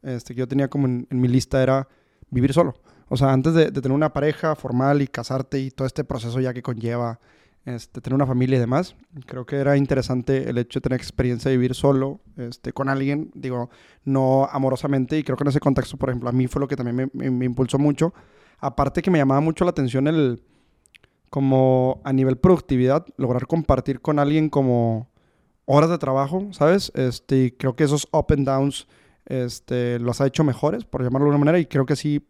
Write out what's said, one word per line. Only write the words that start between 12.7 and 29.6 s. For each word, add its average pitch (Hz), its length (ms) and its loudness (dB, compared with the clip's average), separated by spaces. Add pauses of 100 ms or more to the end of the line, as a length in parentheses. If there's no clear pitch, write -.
con 135 160 -4
alguien, 139 440 -2
digo, 123 360 -8 (340)
no 135 480 2
amorosamente, 135 680 -2
y 151 60 -2
creo 127 140 -4
que - 80 -4
en - 20 2
ese 139 120 2
contexto, 139 380 0
por 131 120 -4
ejemplo, 123 200 -4
a - 40 -4
mí 127 140 2
fue 139 120 -4
lo 139 80 -2
que 139 80 -4
también 120 200 -6
me, 131 180 -2
me, 135 180 -4
me 127 140 -2
impulsó 127 340 0
mucho. 147 340 2 (460)
Aparte 139 420 -2
que 196 80 0
me 175 80 4
llamaba 135 240 4
mucho 160 240 0
la 175 60 2
atención 131 360 0
el, 151 340 2 (880)
como 131 760 2
a 139 100 -4
nivel 131 240 2
productividad, 143 680 2 (120)
lograr 123 300 -2
compartir 135 520 0
con 147 200 0
alguien 151 300 2
como 120 600 0 (560)
horas 147 240 4
de 175 80 0
trabajo, 143 540 -2
¿sabes? 180 440 2
Este, 131 500 0
y 120 60 -2
creo 131 240 -4
que 160 80 2
esos 143 280 0
up 151 180 0
and 139 160 2
downs, 139 420 -2 (380)
este, 123 760 -4